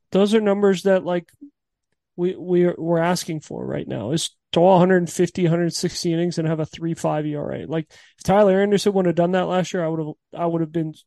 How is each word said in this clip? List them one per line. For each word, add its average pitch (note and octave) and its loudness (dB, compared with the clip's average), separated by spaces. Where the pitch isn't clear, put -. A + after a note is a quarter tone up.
those G3+ 4
are A3 4
numbers G3 2
that, F#3+ 2
like, F3 -4
we, F3+ -2
we F3 2
are, F3 0
we're E3 0
asking E3+ -2
for - -10
right C#3 -6
now, B2 -6
is - -4
throw F3 4
a F#3+ 6
hundred F3+ 4
fifty, F3 -2
hundred E3+ 0
sixty F3 -4
innings E3+ -2
and D#3+ -2
have D#3+ -2
a D3+ -4
three E3 -8
five D3+ -4
E D3 -6
R - -6
A. - -10
Like, D#3+ -6
if - -20
Tyler F#3+ 4
Anderson G3+ 2
wouldn't F#3+ 2
have D#3+ 0
done F3 2
that F3+ 0
last F3+ -2
year, F3 -2
I D#3+ -2
would D#3+ -4
have, - -10
I E3+ -2
would E3 0
have D#3 -4
been D#3 -4